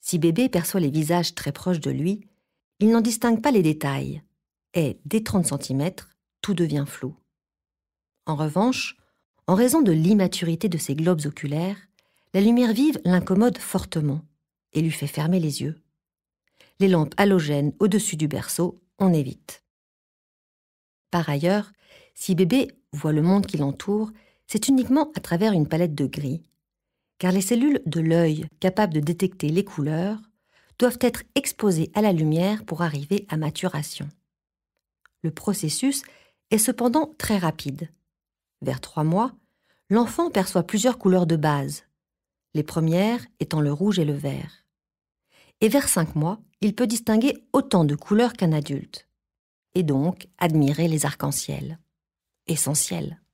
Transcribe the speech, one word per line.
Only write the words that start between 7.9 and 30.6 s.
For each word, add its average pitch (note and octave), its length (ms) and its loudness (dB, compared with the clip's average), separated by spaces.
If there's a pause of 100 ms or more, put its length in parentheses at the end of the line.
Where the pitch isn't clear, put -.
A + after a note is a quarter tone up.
En D#3 100 -4
revanche, D#3 640 -2 (500)
en F3 80 4
raison B3+ 280 4
de G3 100 4
l'immaturité F3 800 2
de E3+ 80 -4
ses C#3+ 160 -4
globes D#3+ 320 0
oculaires, D#3 500 -6 (560)
la F#3 80 2
lumière A#3 320 4
vive C4+ 320 2
l'incommode F#3 540 2
fortement D#3 640 -4 (500)
et D#3 100 0
lui D#3+ 80 0
fait D3 160 -6
fermer D#3 320 0
les D#3 240 -4
yeux. D3+ 180 -8 (1000)
Les G3 80 6
lampes D#3+ 280 2
halogènes D3+ 600 2
au-dessus G3 380 0
du D#3 100 -2
berceau, - 560 -4 (160)
on F#3+ 140 4
évite. - 500 -4 (1500)
Par E3+ 180 0
ailleurs, F3 400 0 (460)
si - 180 -2
bébé F#3+ 380 2 (200)
voit D3+ 200 -2
le D3+ 100 2
monde F#3+ 240 4
qui - 100 -8
l'entoure, G3 540 -4 (380)
c'est A3 180 -4
uniquement C#4 480 2
à - 60 -8
travers G#3 320 0
une D3+ 160 2
palette D#3+ 260 0
de C#3+ 120 -2
gris, C#3+ 360 -6 (760)
car F3+ 120 0
les F#3+ 100 2
cellules A#3+ 460 2
de E3 140 -2
l'œil D#3+ 480 2 (100)
capables F#3 360 0
de D3+ 40 0
détecter F3 500 -2
les E3+ 160 0
couleurs E3+ 540 -4 (600)